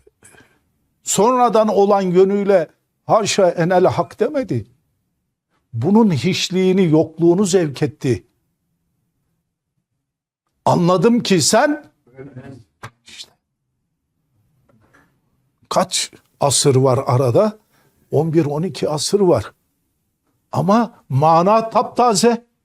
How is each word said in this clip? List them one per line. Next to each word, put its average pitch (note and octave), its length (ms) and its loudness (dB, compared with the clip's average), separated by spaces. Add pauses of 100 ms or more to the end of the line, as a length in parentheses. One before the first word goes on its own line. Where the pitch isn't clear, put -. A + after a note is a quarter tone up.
(1040)
sonradan A3 680 0
olan G3+ 320 2
yönüyle F#3+ 720 0 (360)
haşa F#3+ 440 0
enel F3+ 340 0
hak E3+ 360 -2
demedi. A#3+ 460 -4 (1040)
Bunun G3 380 0
hiçliğini, F#3 760 -2
yokluğunu E3 600 0
zevk E3 380 -2
etti. C3 440 -4 (2500)
"Anladım F3 580 2
ki F3+ 200 0
sen," D4 420 0 (1200)
işte - 280 -20 (2250)
kaç - 420 -4 (300)
asır C#3 360 0
var C3 300 2
arada? C#3 520 0 (520)
On D3+ 220 -2
bir, D#3+ 120 2
on D3 180 -4
iki F#3 260 -6
asır D3+ 320 -2
var. D#3 320 0 (1000)
Ama G3 560 -2
mana E3+ 600 2
taptaze, A3+ 760 0 (180)